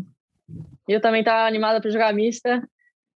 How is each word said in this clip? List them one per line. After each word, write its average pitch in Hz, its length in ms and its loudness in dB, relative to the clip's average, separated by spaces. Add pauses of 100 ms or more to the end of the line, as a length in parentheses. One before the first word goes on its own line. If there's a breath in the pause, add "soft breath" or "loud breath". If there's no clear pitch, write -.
(880)
eu 208 120 0
também 226 220 2
tava 226 240 2
animada 220 340 0
pra 220 100 -4
jogar 220 240 2
mista. 240 520 -2 (540)